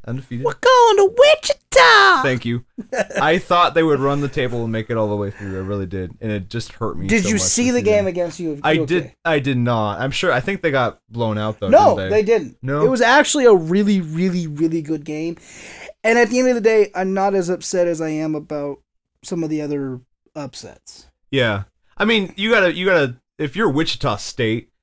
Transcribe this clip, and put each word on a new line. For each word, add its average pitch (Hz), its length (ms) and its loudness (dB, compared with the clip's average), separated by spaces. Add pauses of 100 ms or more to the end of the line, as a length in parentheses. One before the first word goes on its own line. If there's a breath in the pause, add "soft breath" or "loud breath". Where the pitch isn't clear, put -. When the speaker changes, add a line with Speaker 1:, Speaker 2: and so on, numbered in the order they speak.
Speaker 1:
undefeated. 123 400 -8
Speaker 2:
We're - 80 -4
going 480 440 4
to 403 200 2
Wichita! 494 1040 4
Speaker 1:
Thank 127 220 -2
you. 120 200 -4 (280)
Speaker 2:
<laughs> - 280 -4
Speaker 1:
I 156 180 2
thought 175 360 2
they 165 80 4
would 156 160 2
run 139 220 0
the 143 80 -2
table 123 340 -4
and 113 80 -4
make 113 180 -4
it 117 80 -4
all 110 120 0
the 104 80 -2
way 101 160 -4
through. 98 260 -10
I 95 80 -6
really 101 200 -4
did, 92 340 -8
and 110 100 -6
it 98 180 -6
just - 260 -10
hurt 110 220 -6
me - 120 -4
Speaker 2:
Did 220 160 2
Speaker 1:
so 180 60 -2
Speaker 2:
you 220 40 0
Speaker 1:
much 202 80 0
Speaker 2:
see - 220 0
Speaker 1:
this 247 80 0
Speaker 2:
the 247 80 0
Speaker 1:
season. 208 40 -2
Speaker 2:
game 208 220 2
against 175 320 -4
you? 156 240 -6
Speaker 1:
I 156 100 2
Speaker 2:
You 156 140 0
Speaker 1:
did. 170 180 0
Speaker 2:
okay? - 100 -20 (100)
Speaker 1:
I 160 160 0
did 127 180 -2
not. 113 420 0
I'm 139 120 -4
sure. 180 200 0
I 123 80 2
think 196 220 -6
they 165 80 0
got 127 300 -2 (100)
blown 110 280 -4
out 107 200 -4
though. 101 100 -4
Speaker 2:
No, 285 280 6
Speaker 1:
didn't 95 140 -4
Speaker 2:
they 214 120 2
Speaker 1:
they? 214 160 2
Speaker 2:
didn't. 139 240 -10
Speaker 1:
No? 143 240 -2
Speaker 2:
It - 20 4
was 254 120 0
actually 269 460 4
a 226 80 8
really, 190 460 2
really, 170 460 -2
really 160 340 -2
good 151 240 -6
game. 160 320 -8 (680 loud breath)
And 226 140 4
at 240 120 4
the 247 80 0
end 254 100 2
of 254 60 4
the 233 60 -2
day, 214 340 2
I'm 190 200 -2
not 196 200 0
as 180 140 0
upset 175 400 -2
as 160 120 -2
I 160 100 -6
am 156 260 -4
about 143 440 -8 (440)
some - 180 -6
of 156 80 -4
the 156 100 -2
other 139 400 -6 (360)
upsets. - 720 -16 (240)
Speaker 1:
Yeah, 113 320 0 (320)
I - 80 -2
mean, 214 320 0
you 208 140 -2
gotta, 196 220 4
you 175 140 -6
gotta. 143 300 2 (220)
If 151 180 -6
you're 208 120 0
Wichita 139 480 -2
State, 113 540 -6 (120)